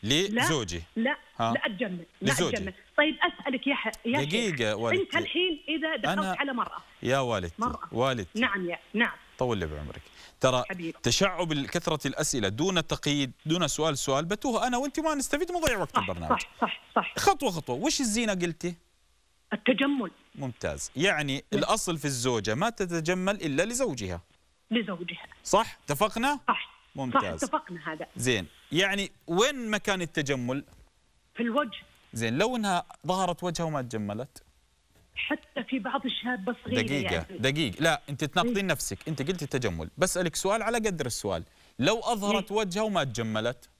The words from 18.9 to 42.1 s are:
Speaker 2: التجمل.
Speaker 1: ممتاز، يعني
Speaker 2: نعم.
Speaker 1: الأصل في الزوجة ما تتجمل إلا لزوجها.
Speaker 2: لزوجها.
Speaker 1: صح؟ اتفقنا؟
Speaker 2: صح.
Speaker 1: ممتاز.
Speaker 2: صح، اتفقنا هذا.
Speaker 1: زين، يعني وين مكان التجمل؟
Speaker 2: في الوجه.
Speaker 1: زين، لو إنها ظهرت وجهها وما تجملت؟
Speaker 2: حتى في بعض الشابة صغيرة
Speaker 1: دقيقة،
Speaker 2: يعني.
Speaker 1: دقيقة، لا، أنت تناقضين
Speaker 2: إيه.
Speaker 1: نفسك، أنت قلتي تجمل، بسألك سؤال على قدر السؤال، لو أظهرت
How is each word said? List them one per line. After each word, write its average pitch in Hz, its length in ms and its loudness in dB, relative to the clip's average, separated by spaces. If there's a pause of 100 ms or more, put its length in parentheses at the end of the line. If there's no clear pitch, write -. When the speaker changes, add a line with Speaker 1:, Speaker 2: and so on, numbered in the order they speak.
Speaker 2:
التجمل. 262 580 2 (240)
Speaker 1:
ممتاز، 95 600 -4
يعني 147 380 2
Speaker 2:
نعم. 190 300 0
Speaker 1:
الأصل 180 340 0
في 143 80 -6
الزوجة 117 500 2
ما 190 140 2
تتجمل 185 680 0
إلا 170 300 0
لزوجها. 139 560 -2 (500)
Speaker 2:
لزوجها. 180 560 -4 (160)
Speaker 1:
صح؟ - 420 2
اتفقنا؟ 226 640 2
Speaker 2:
صح. - 280 -2 (200)
Speaker 1:
ممتاز. 120 440 0
Speaker 2:
صح، 269 80 0
اتفقنا 170 460 -4
هذا. 156 220 -10
Speaker 1:
زين، 110 320 2 (240)
يعني 196 400 2 (160)
وين 233 420 2
مكان 202 320 0
التجمل؟ 139 640 -2 (720)
Speaker 2:
في 233 80 -2
الوجه. 240 360 -2 (340)
Speaker 1:
زين، 113 240 0
لو 226 180 2
إنها 202 300 0 (220)
ظهرت 180 360 0
وجهها 170 220 -2
وما 151 160 -2
تجملت؟ 110 640 -4 (720)
Speaker 2:
حتى - 480 -4
في 262 160 -2
بعض 254 260 -2
الشابة 233 500 -4 (100)
صغيرة - 160 0
Speaker 1:
دقيقة، - 320 0
Speaker 2:
يعني. 82 240 -4
Speaker 1:
دقيقة، 135 420 0
لا، 156 300 4
أنت 156 140 -4
تناقضين 180 340 2
Speaker 2:
إيه. 202 60 0
Speaker 1:
نفسك، - 340 -2 (100)
أنت 156 140 -4
قلتي 165 240 -4
تجمل، 92 520 -2
بسألك 180 380 0
سؤال 208 280 0
على 226 140 0
قدر 196 280 0
السؤال، 95 380 -2 (360)
لو 185 200 4
أظهرت 208 520 0